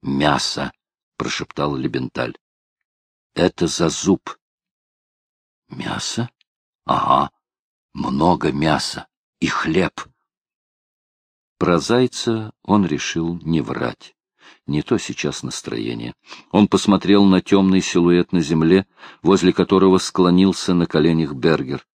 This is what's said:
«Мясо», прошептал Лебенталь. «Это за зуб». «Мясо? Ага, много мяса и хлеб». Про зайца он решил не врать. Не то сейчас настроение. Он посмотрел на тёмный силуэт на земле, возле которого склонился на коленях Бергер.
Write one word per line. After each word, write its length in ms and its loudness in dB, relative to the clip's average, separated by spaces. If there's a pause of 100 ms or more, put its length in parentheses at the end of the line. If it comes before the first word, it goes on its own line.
«Мясо», 720 -2 (440)
прошептал 600 -6
Лебенталь. 640 -6 (960)
«Это 320 0
за 220 -2
зуб». 500 -2 (1300)
«Мясо? 560 -8 (560)
Ага, 460 0 (640)
много 580 -2
мяса 540 -4 (340)
и 60 -2
хлеб». 560 -4 (1500)
Про 220 2
зайца 760 -2 (100)
он 220 2
решил 580 -4
не 200 0
врать. 520 -8 (520)
Не 160 -2
то 160 0
сейчас 440 -8
настроение. 720 -8 (360)
Он 180 4
посмотрел 560 4
на 160 6
тёмный 400 4
силуэт 520 2
на 80 2
земле, 460 2 (360)
возле 300 4
которого 460 4
склонился 760 2
на 120 2
коленях 460 0
Бергер. 540 -2 (120)